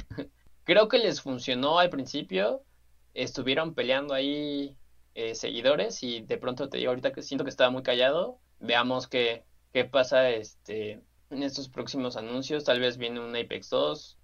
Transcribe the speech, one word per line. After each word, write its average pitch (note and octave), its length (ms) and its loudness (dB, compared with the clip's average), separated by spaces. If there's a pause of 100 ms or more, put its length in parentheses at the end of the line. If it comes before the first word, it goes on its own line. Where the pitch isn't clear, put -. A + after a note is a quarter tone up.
<laughs> - 240 -10 (320)
Creo G3+ 240 8
que C4 100 6
les G3 220 2
funcionó C3+ 580 2
al F3 100 6
principio, F3 760 -2 (480)
estuvieron C3+ 640 -2
peleando C3 380 0
ahí, C#3+ 640 -4 (380)
eh, A2+ 200 -4
seguidores C3 680 0
y A#2 180 -6
de A2+ 160 -4
pronto B2 320 -4
te B2+ 80 -6
digo B2 140 0
ahorita B2+ 220 -2
que C3+ 100 -10
siento C#3 220 -6
que C3 40 -6
estaba C3 220 4
muy C3 120 -4
callado. C#3 580 2 (180)
Veamos A#2+ 480 0
qué, A#2 380 0 (280)
qué B2+ 120 2
pasa, C3 460 4
este, A2 720 -6 (260)
en C#3 140 -6
estos C3+ 260 -6
próximos B2 480 -6
anuncios, C3+ 480 -4
tal B2 140 4
vez B2 180 0
viene A#2+ 220 -6
un A#2+ 160 -8
Apex A#2 340 -6
dos, D3+ 540 -2